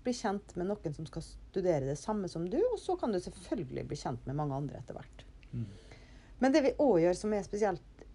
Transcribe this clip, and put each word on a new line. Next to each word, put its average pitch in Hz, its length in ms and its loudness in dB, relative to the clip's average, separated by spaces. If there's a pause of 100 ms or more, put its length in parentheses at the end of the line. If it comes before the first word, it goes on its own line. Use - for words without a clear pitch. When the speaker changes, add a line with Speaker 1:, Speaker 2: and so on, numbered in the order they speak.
Speaker 1:
blir 247 100 0
kjent 202 420 -4
med 175 120 -2
noen 202 280 -4
som 160 100 -8
skal 160 160 -8
studere 170 640 0
det 143 120 -2
samme 208 320 -2
som 170 180 -4
du, 208 100 0
og 453 220 2
så 370 200 0
kan 240 120 0
du 180 80 2
selvfølgelig 151 680 -6
bli 147 100 -6
kjent 127 300 -6
med 151 80 -4
mange 147 180 -2
andre 139 260 -4
etter - 140 -12
hvert. - 300 -14 (300)
Speaker 2:
Mm. 117 120 -4 (760)
Speaker 1:
Men 262 120 6
det 285 120 6
vi 269 140 6
også 226 240 6
gjør 180 140 6
som 214 180 -2
er 202 100 0
spesielt 202 380 0 (340)